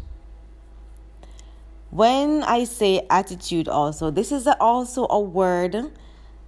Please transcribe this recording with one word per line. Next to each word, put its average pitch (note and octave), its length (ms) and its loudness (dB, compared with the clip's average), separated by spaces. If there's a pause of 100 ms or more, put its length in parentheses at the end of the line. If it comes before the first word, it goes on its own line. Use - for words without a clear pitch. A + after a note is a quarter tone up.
(1900)
when C4+ 500 2
I A#3+ 220 0
say G3+ 440 0
attitude F3 640 -2
also, D3+ 400 -2
this F3+ 220 -2
is C4+ 160 -2
a, C#4+ 120 4
also A#3+ 520 0
a G#3 80 2
word F#3 720 -2 (560)